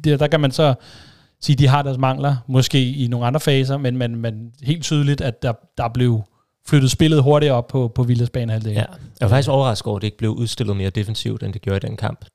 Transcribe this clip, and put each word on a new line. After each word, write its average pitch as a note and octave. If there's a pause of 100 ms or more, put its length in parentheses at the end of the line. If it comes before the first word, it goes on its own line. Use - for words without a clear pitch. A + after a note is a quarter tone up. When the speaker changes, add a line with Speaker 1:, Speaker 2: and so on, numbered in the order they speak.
Speaker 1:
de, D3
der D3
kan D#3
man C#3+
så D3 (680)
sige, D3
de C#3+
har C#3
deres C3+
mangler, C3+ (120)
måske C3
i C3+
nogle A#2+
andre C3
faser, C3+
men, B2+
men, A#2+
men A2+ (120)
helt D3+
tydeligt, C#3+
at C3+
der, B2 (240)
der A#2+
blev A#2+ (460)
flyttet C3+
spillet D#3
hurtigere D3
op A#2+
på, B2+
på B2+
Villas A#2+
banehalvdel. A2
Speaker 2:
Ja. G#2+
Jeg G#2+ (340)
var B2
faktisk B2+
overrasket C3+
over, G#2+
at F#2+
det G#2+
ikke G2+
blev A2
udstillet A2
mere F#2+
defensivt, A2
end G2+
det -
gjorde G2
i -
den G#2+
kamp. -
Det -